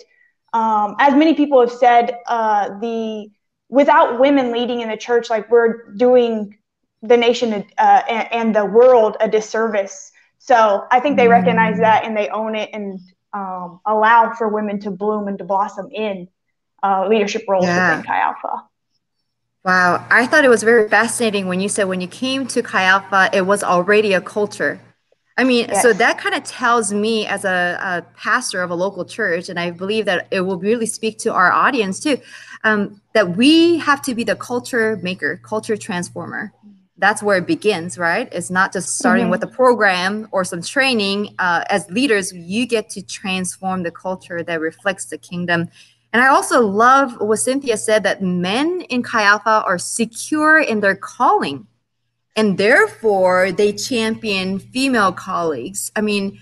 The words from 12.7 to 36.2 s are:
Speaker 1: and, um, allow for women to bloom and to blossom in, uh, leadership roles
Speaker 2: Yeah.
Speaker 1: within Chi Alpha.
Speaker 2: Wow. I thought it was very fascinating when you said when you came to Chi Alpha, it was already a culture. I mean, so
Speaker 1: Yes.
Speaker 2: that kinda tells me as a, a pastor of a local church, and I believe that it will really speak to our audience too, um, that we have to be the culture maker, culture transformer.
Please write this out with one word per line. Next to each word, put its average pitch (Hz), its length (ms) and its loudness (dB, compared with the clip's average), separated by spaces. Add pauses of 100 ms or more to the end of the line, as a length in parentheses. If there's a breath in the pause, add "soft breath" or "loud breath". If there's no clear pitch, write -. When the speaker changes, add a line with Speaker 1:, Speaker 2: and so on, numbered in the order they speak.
Speaker 1:
and, 196 260 -10 (340)
um, 185 520 -10
allow 220 480 4
for 226 140 -2
women 208 320 -4
to 202 100 -10
bloom 208 380 -4
and 196 100 -8
to 190 60 -12
blossom 196 480 -4
in, 196 380 -8 (520)
uh, 190 260 0
leadership 214 400 0
roles 190 180 2
Speaker 2:
Yeah. 180 240 2
Speaker 1:
within 156 160 -2
Chi - 140 -2
Alpha. - 440 -4 (1000)
Speaker 2:
Wow. 180 440 2
I 226 160 4
thought 302 200 4
it 254 40 6
was 220 140 4
very 220 240 4
fascinating 214 600 0
when 180 120 -2
you 196 80 -2
said 202 220 -2
when 185 100 -4
you 180 80 -8
came 262 400 -6
to 233 160 -2
Chi 214 200 -2
Alpha, 190 500 2
it 196 120 2
was 202 160 0
already 196 520 2
a 180 80 2
culture. 190 580 -6 (580)
I 233 60 0
mean, 240 320 0
so 202 140 4
Speaker 1:
Yes. 208 80 2
Speaker 2:
that 254 240 0
kinda 370 180 -4
tells 233 540 -2
me 214 340 -2
as 196 160 -6
a, 180 380 -2
a 175 200 -6 (160)
pastor 226 440 -4
of 175 100 -4
a 175 40 -6
local 185 280 -4
church, 180 460 -6
and 175 100 -8
I 175 120 -4
believe 196 340 -4
that 180 260 -2
it 196 100 -2
will 185 160 -4
really 220 280 -2
speak 220 340 -6
to 220 140 -4
our 180 180 4
audience 190 480 0
too, 277 180 -2 (460 loud breath)
um, 208 380 -2 (120)
that 185 220 0
we 320 440 4
have 277 240 0
to 254 120 -4
be 233 80 -4
the 202 120 -2
culture 233 680 -4
maker, 180 400 -6
culture 220 320 -6
transformer. 175 800 -10 (440)